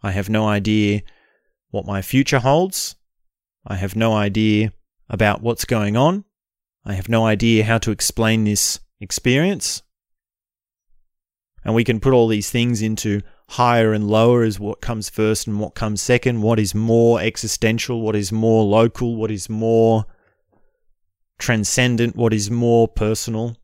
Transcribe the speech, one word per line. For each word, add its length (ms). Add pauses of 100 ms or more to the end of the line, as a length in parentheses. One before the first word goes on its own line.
I 80
have 180
no 180
idea 540 (680)
what 160
my 160
future 340
holds. 600 (720)
I 60
have 220
no 160
idea 580 (380)
about 320
what's 240
going 320
on. 260 (600)
I 80
have 160
no 160
idea 400
how 140
to 120
explain 540
this 340 (220)
experience." 800 (1800)
And 100
we 80
can 160
put 140
all 160
these 200
things 320
into 400 (280)
higher 420
and 180
lower 340
as 140
what 220
comes 300
first 380
and 120
what 160
comes 260
second, 400
what 180
is 140
more 460
existential, 840
what 140
is 160
more 320
local, 540
what 140
is 180
more 560 (1300)
transcendent, 800
what 180
is 160
more 380
personal. 760